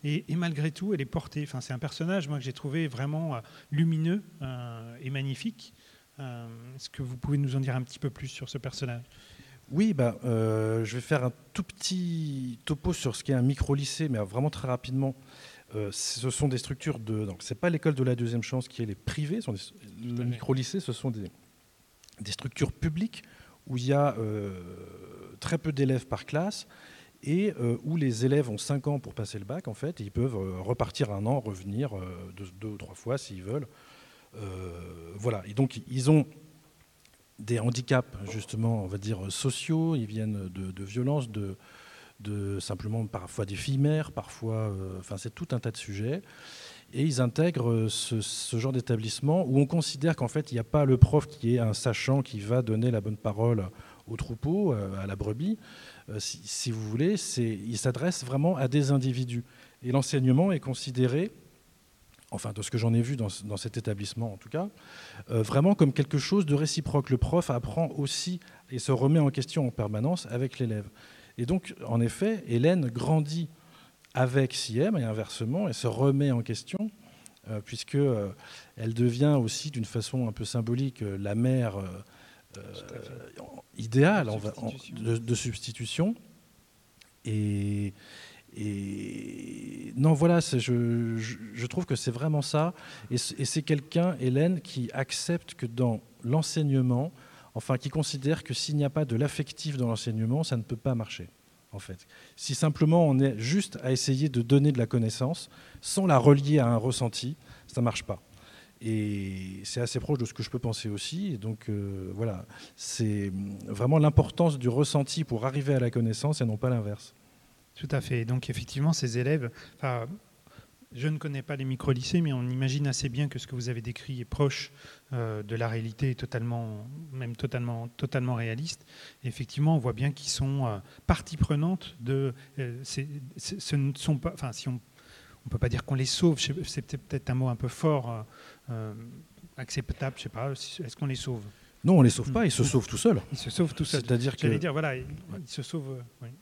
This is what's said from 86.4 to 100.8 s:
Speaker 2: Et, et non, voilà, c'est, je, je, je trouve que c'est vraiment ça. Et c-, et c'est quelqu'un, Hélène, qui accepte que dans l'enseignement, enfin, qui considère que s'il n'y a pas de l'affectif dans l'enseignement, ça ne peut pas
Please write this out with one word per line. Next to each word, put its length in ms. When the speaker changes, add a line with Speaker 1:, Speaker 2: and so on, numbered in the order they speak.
Speaker 2:
Et, 680
et 1400
non, 180
voilà, 280
c'est, 180
je, 580
je, 200
je 120
trouve 200
que 100
c'est 160
vraiment 300
ça. 320
Et 60
c-, 200
et 80
c'est 180
quelqu'un, 560
Hélène, 420
qui 320
accepte 600
que 100
dans 360
l'enseignement, 880
enfin, 220
qui 120
considère 540
que 100
s'il 220
n'y 100
a 40
pas 160
de 100
l'affectif 600
dans 100
l'enseignement, 560
ça 140
ne 60
peut 140
pas 180